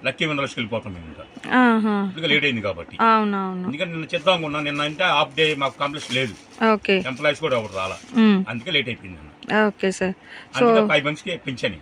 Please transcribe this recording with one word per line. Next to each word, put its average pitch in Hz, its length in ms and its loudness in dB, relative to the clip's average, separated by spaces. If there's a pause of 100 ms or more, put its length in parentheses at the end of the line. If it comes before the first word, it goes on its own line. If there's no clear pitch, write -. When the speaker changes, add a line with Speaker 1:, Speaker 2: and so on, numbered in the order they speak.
Speaker 1:
లక్కీ 147 200 -2
విన్నర్స్‌కి 139 340 -4
వెళ్ళిపోతాం 110 320 -6
మేము 85 140 -14
ఇంకా. 78 180 -16 (340)
Speaker 2:
ఆహా. 220 380 4 (200)
Speaker 1:
ఇంకా 160 120 -2
లేట్ 143 160 4
అయింది 123 160 0
కాబట్టి. 92 400 -6
Speaker 2:
అవునవును. 196 680 2
Speaker 1:
ఎందుకంటే 180 260 -4
నిన్న 160 220 -6
చేద్దాం 175 200 4
అనుకున్నా, 151 260 -2
నిన్న 147 200 -4
అంటే 151 240 -2
హాఫ్ 147 320 2
డే 156 180 2
మాకు 139 240 -2
కాంప్లెక్స్ 143 360 -4
లేదు. 127 200 -2 (380)
Speaker 2:
ఓకే. 196 340 2
Speaker 1:
ఎంప్లాయీస్ 143 340 -2
కూడా 143 160 0
ఎవరు 104 200 -4
రాలా. 95 200 -4 (200)
Speaker 2:
మ్మ్. 208 320 6
Speaker 1:
అందుకే 120 220 -8
లేట్ 135 180 0
అయిపోయింది 95 320 -12
అన్న. 76 80 -20 (400)
Speaker 2:
ఓకే 190 220 -2
సార్. 185 240 -2 (420)
Speaker 1:
అందుకే 233 240 6
Speaker 2:
So, 214 80 2
Speaker 1:
ఫైవ్ 147 180 2
మంత్స్‌కి 156 300 -4 (100)
పెంచాను. 117 360 -4